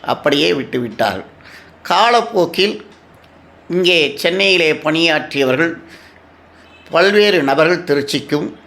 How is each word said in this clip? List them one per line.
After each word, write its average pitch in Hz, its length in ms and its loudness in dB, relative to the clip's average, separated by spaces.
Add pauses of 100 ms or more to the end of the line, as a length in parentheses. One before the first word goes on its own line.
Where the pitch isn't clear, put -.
அப்படியே 143 480 0
விட்டுவிட்டார்கள். 117 760 -4 (540)
காலப்போக்கில் 214 920 0 (920)
இங்கே 175 300 2 (140)
சென்னையிலே 180 540 0 (100)
பணியாற்றியவர்கள் 156 960 0 (1120)
பல்வேறு 202 560 4
நபர்கள் 156 440 2
திருச்சிக்கும் 143 640 -2 (180)